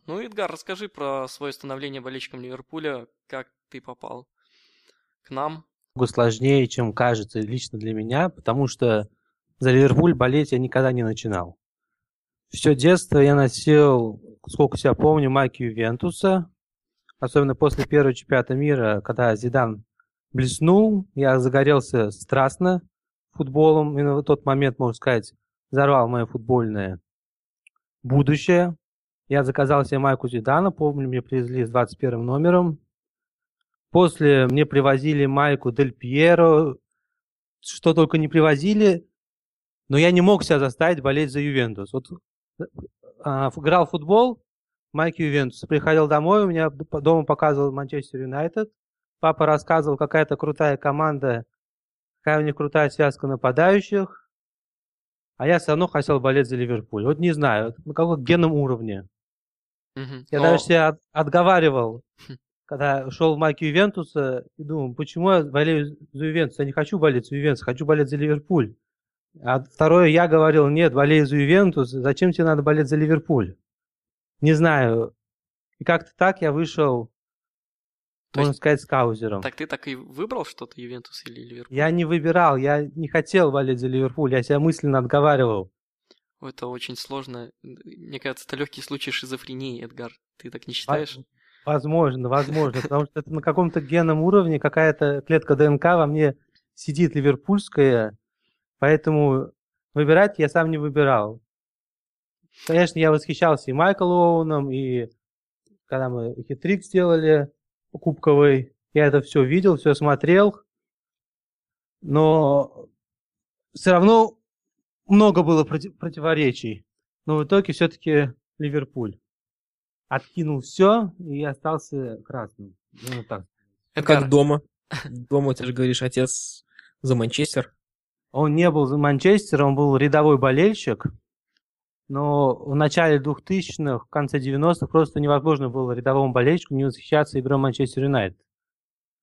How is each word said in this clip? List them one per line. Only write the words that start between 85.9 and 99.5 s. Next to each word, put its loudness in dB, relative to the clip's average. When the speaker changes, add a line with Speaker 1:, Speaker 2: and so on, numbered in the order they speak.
Speaker 1:
Это -14
очень -12
сложно. -14
Мне -20
кажется, -10
это -12
легкий -10
случай -10
шизофрении, -12
Эдгар. -16
Ты -20
так -18
не -14
Speaker 2:
Во-, -12
Speaker 1:
считаешь? -6
Speaker 2:
возможно, -2
возможно, -2
Speaker 1:
<laughs> -
Speaker 2:
потому -2
что -12
это -18
на -6
каком-то 0
генном 0
уровне 2
какая-то 0
клетка 0
Д 4
Н 2
К 4
во 2
мне 0
сидит -2
ливерпульская, 0
поэтому 0